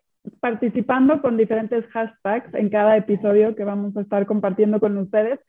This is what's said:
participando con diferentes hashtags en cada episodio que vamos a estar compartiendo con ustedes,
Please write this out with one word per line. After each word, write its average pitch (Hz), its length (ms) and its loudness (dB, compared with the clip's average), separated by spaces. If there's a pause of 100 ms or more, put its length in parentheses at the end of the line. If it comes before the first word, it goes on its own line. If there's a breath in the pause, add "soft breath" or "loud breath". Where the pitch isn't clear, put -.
(400)
participando 254 840 0
con 240 140 0
diferentes 220 520 -2
hashtags 226 640 -6
en 208 160 -2
cada 214 260 4
episodio 214 600 2
que 202 100 -6
vamos 202 320 -6
a 208 40 -4
estar 202 240 -2
compartiendo 208 540 0
con 208 180 0
ustedes, 214 500 -2